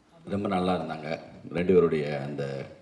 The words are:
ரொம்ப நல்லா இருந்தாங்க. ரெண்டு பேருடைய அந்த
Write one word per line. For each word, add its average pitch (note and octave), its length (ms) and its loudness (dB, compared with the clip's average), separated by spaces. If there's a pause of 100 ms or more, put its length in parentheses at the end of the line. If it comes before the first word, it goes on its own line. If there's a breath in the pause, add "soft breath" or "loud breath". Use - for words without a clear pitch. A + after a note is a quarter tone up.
(240)
ரொம்ப G2 240 -4
நல்லா F2+ 320 0
இருந்தாங்க. D#2+ 380 -6 (340)
ரெண்டு F#2 220 4
பேருடைய D2+ 480 4
அந்த C#2 440 -6 (160)